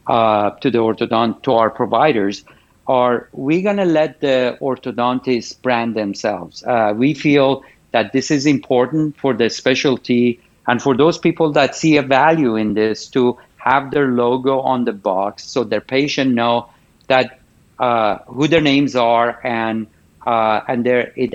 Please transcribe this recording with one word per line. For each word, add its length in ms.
uh, 440
to 100
the 80
orthodont-, 640
to 100
our 160
providers, 720
are 460
we 280
gonna 240
let 360
the 400
orthodontists 1000
brand 340
themselves? 680
Uh, 320
we 180
feel 500
that 220
this 160
is 160
important 720
for 160
the 160
specialty 880
and 140
for 140
those 220
people 340
that 240
see 220
a 40
value 540
in 180
this 340
to 300
have 340
their 180
logo 500
on 260
the 80
box 500
so 200
their 180
patient 520
know 360
that, 320
uh, 480
who 200
their 140
names 340
are 480
and, 440
uh, 420
and 180
there, 300
it 200